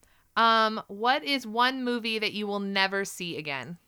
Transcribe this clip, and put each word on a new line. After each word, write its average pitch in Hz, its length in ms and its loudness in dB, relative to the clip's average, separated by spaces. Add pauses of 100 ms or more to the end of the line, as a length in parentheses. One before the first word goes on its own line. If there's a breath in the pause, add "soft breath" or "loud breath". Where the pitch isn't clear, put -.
(360 soft breath)
Um, 220 520 4
what 240 360 0
is 277 240 -2
one 247 380 0
movie 226 340 -2
that 208 140 -2
you 208 120 -4
will 202 140 -2
never 196 460 0
see 175 320 -8
again? 143 400 -8 (100)